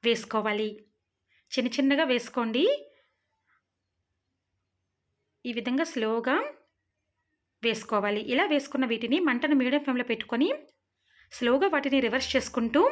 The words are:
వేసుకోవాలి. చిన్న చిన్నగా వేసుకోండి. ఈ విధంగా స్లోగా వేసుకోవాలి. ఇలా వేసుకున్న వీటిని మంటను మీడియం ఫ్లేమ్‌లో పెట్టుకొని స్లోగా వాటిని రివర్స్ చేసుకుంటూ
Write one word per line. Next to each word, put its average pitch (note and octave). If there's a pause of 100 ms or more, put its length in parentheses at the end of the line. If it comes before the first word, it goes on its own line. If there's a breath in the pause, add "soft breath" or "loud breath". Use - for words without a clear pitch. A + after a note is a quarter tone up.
వేసుకోవాలి. A3 (880)
చిన్న B3
చిన్నగా C#4
వేసుకోండి. A#3+ (2750 soft breath)
ఈ A#3+
విధంగా B3+
స్లోగా A3+ (1300)
వేసుకోవాలి. G#3 (100)
ఇలా F4
వేసుకున్న C4+
వీటిని A#3+
మంటను C#4
మీడియం C4+
ఫ్లేమ్‌లో B3
పెట్టుకొని B3 (880 soft breath)
స్లోగా C4
వాటిని C#4
రివర్స్ C4
చేసుకుంటూ B3+